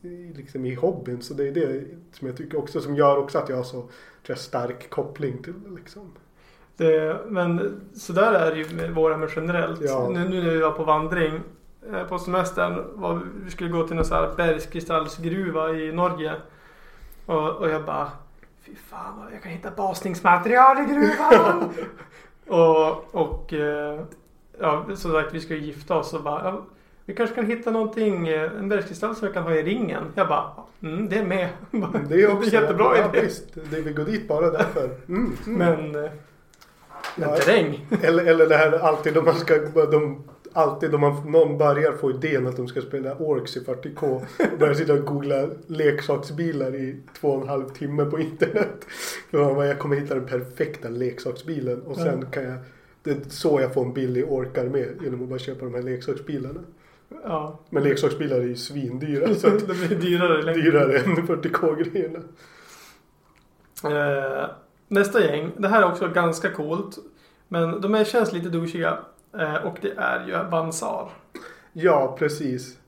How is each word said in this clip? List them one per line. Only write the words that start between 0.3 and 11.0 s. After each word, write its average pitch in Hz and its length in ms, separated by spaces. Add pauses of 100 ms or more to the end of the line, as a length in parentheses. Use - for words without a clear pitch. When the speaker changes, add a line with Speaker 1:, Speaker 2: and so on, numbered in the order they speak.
Speaker 1:
liksom 131 300
i 123 100
hobbyn. 123 460
Så - 120
det 139 140
är 139 40
det 143 320 (280)
som - 160
jag 127 100
tycker 156 200
också, 147 240
som 143 140
gör 143 220
också 139 200
att 139 120
jag 131 80
har 127 60
så, 127 80 (100)
tror 120 60 (400)
jag, 123 100
stark 123 520
koppling 131 540
till 175 100 (120)
det, 190 100
liksom. 202 360 (680)
Speaker 2:
Det, 160 500
men 185 540 (140)
så - 180
där 208 200
är 165 220
det - 60
ju 160 140
med 165 200
våra, 160 220
men 156 180
generellt. 165 460
Speaker 1:
Ja. 131 280
Speaker 2:
Nu, 175 200
nu 185 140
när 165 80
vi 160 80
var 156 120
på 156 120
vandring, 156 560 (520)